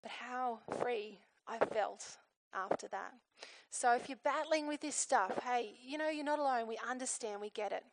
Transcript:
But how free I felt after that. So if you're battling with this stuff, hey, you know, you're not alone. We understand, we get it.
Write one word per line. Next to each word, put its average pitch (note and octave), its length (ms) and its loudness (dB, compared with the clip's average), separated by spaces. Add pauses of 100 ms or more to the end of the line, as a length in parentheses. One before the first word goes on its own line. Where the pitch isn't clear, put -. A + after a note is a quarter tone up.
But - 80 -12
how B3 500 -2 (200)
free G#3+ 380 -2 (280)
I A3+ 200 -6
felt - 500 -2 (380)
after F#3+ 340 -2
that. F#3+ 240 -6 (580)
So A#3+ 220 4
if A#3+ 160 2
you're C4+ 160 -6
battling D4+ 420 2
with D4 140 -2
this D4 160 -4
stuff, G#3 480 4
hey, A#3+ 300 0 (100)
you C#4 140 -6
know, D#4 100 2
you're D4+ 160 0
not D4 140 2
alone. B3+ 280 2
We A3 120 -4 (100)
understand, A#3+ 540 -4
we G#3 80 -6
get G3+ 220 -4
it. F#3 200 -4